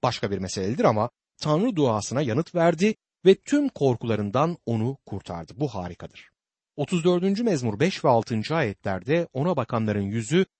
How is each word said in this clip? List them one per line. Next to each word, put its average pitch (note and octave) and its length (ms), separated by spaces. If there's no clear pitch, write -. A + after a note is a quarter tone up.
başka A#2 280
bir G2 80
meseledir G2 460
ama A#2 260
Tanrı F3+ 380
duasına A#2+ 460
yanıt C#3 320
verdi E3+ 400
ve F#3+ 80
tüm C#4+ 340
korkularından A#2+ 960
onu A#2 400
kurtardı. E2+ 500
Bu C3+ 120
harikadır. F2 600
Otuz D#3 280
dördüncü F#3 380
mezmur B2 380
beş F3+ 240
ve D#3+ 40
altıncı A2+ 460
ayetlerde A#2 800
ona D#3+ 240
bakanların A2 460
yüzü A2+ 440